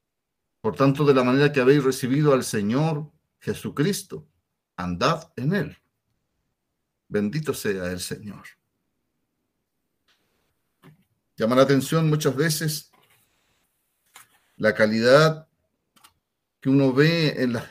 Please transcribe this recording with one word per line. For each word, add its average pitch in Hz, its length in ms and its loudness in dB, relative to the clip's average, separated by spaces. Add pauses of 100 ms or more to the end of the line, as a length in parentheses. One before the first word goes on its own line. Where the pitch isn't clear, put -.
(600)
Por 110 140 -4
tanto, 139 300 2
de 139 80 6
la 127 100 2
manera 139 280 2
que 135 100 0
habéis 135 220 4
recibido 135 500 0
al 123 100 2
Señor 147 680 -4 (280)
Jesucristo, - 880 -6 (480)
andad 95 600 -4
en 139 180 -4
Él. 165 240 -6 (1300)
Bendito 104 460 -4
sea 95 380 -6
el 90 80 -8
Señor. - 440 -14 (3000)
Llama 113 180 0
la 131 60 6
atención 143 480 2
muchas 151 260 0
veces 156 560 -4 (1600)
la 107 180 0
calidad 123 720 4 (1120)
que 135 100 -4
uno 135 220 4
ve 156 520 0
en 120 100 -2
la, - 180 -8